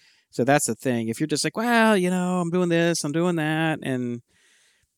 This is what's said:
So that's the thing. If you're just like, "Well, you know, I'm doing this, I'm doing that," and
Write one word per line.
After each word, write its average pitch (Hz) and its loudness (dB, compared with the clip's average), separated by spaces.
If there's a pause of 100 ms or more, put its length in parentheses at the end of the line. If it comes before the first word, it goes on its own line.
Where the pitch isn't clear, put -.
(320)
So - -2
that's 139 4
the 113 -4
thing. 117 -2
If 113 -4
you're 180 0
just 147 -2
like, 156 -6
"Well, 226 2
you 180 0
know, 180 0
I'm 170 -2
doing 180 0
this, 170 2
I'm 147 -4
doing 170 0
that," 156 0
and 123 -4 (760)